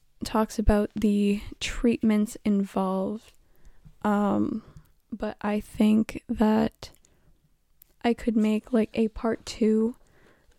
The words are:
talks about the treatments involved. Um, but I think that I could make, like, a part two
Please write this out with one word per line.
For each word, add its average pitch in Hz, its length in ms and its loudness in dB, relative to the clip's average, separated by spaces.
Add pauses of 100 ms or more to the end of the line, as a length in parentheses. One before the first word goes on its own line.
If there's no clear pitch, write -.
(240)
talks - 340 -2
about 208 380 2
the 202 460 0 (180)
treatments 214 880 0
involved. 196 840 -4 (720)
Um, 208 640 0 (480)
but 214 300 -8
I 208 180 -2
think 214 680 0
that 220 640 0 (1120)
I 233 100 2
could 226 220 -2
make, 214 380 0
like, 220 200 2
a 226 160 0
part - 360 -6
two 220 520 0 (600)